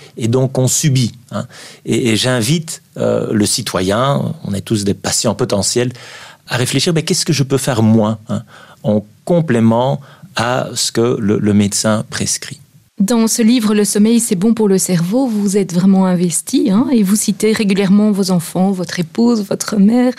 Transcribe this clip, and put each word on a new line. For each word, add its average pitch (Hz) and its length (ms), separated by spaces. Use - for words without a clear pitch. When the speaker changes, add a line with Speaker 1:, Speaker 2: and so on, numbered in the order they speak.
Speaker 1:
et 113 140
donc 131 280
on 127 100
subit, 131 440
hein. 107 140
Et, 117 260
et 110 40
j'invite, 127 680
euh, 113 380
le 104 120
citoyen, 101 880
on 101 80
est 98 80
tous 101 240
des 98 80
patients - 420
potentiels, 123 560
à - 80
réfléchir, 135 380
mais 156 100
qu'est-ce - 220
que 170 80
je 135 100
peux 135 140
faire 120 260
moi, 110 360
hein, 104 140
en 107 220
complément 131 760
à 123 400
ce - 160
que 117 280
le, 107 200
le 104 140
médecin 107 560
prescrit ? - 500
Speaker 2:
Dans 226 260
ce 240 140
livre, 220 320
Le 208 120
sommeil, 214 340
c'est 226 160
bon 214 180
pour 220 140
le 190 100
cerveau, 185 500
vous 202 300
êtes 190 160
vraiment 190 320
investi, 185 640
hein, 208 220
et 233 100
vous 196 140
citez 214 360
régulièrement 208 600
vos 190 180
enfants, 185 420
votre 180 280
épouse, 220 440
votre - 340
mère. 240 420